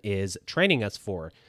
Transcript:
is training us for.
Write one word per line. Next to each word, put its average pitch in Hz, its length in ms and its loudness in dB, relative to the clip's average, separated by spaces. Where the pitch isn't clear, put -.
is 98 420 0
training 165 380 2
us 101 140 -4
for. 82 360 -8